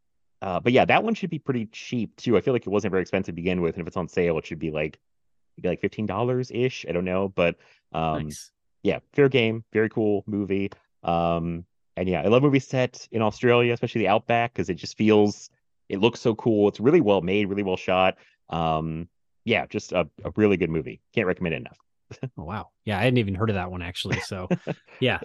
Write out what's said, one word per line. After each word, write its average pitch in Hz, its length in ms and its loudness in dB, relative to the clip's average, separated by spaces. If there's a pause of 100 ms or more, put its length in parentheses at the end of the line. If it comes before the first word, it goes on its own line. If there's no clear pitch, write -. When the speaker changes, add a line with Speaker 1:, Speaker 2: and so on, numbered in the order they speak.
(420)
Speaker 1:
uh, 92 160 -4
but 104 140 2
yeah, 120 120 6
that 160 200 4
one 226 100 -2
should 190 160 -6
be 160 80 -6
pretty 123 280 -4
cheap - 500 -8
too. 123 200 0
I - 40 4
feel 135 140 0
like 117 120 -2
it 95 40 -6
wasn't 101 200 0
very 92 120 0
expensive 95 320 -4
to - 20 -12
begin 90 240 -2
with, 82 160 -2
and 87 60 -6
if 80 60 -10
it's - 80 -14
on 90 120 -4
sale, 85 300 0
it - 80 -6
should 85 120 -10
be, 78 140 -4
like, 76 260 -6 (600)
maybe, 90 100 -4
like, 87 120 -4
fifteen 107 260 -4
dollars-ish. 123 840 -2
I - 40 -4
don't 87 120 -2
know, 92 240 -2
but, 87 280 0 (360)
um, 80 320 -2
Speaker 2:
Nice. 76 260 -14 (320)
Speaker 1:
yeah, 78 160 0 (140)
Fair 139 160 4
Game, 113 440 0
very 110 160 2
cool 104 380 -2
movie. 98 440 -2 (340)
Um, 85 640 0 (300)
and 92 120 -2
yeah, 85 140 0
I 85 60 -2
love 123 140 6
movies 139 240 2
set 127 460 -4
in 113 100 -2
Australia, 120 520 2
especially 117 280 -4
the 92 60 2
outback, 117 460 0
'cause 92 160 -4
it 90 40 -4
just - 220 -12
feels, 104 540 2 (380)
it 98 120 -6
looks 113 200 2
so 117 140 0
cool. 107 340 2
It's 98 120 -2
really 147 200 4
well 101 220 4
made, 98 260 0
really 98 160 -2
well 92 120 -2
shot. 92 400 2 (340)
Um, 80 580 -2 (360)
yeah, 104 220 0
just - 260 -8
a, 85 160 0 (160)
a - 120 -8
really 104 200 6
good 85 140 0
movie. 80 300 -6 (140)
Can't 107 140 0
recommend 87 260 -2
it 67 40 -4
enough. - 200 -16 (320)
<laughs> 127 280 -12
Speaker 2:
Oh, - 60 -14
wow. 95 260 -10 (160)
Yeah, 104 120 -2
I 95 40 0
hadn't 127 160 4
even 98 160 0
heard 110 160 0
of 104 60 -2
that 92 140 -6
one, 90 120 -10
actually. - 380 -6
So, 90 280 -10
Speaker 1:
<laughs> - 520 -6
Speaker 2:
yeah, 117 240 0